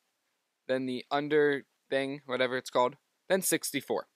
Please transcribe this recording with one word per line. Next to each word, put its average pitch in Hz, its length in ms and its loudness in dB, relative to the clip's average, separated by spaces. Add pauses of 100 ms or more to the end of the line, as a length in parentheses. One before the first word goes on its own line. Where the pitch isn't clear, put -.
(680)
then 131 160 -2
the 127 260 -6
under 147 540 2 (240)
thing, 135 380 -2
whatever 127 320 0
it's 127 100 -8
called, 127 280 2 (340)
then 190 100 4
sixty-four. 135 760 -2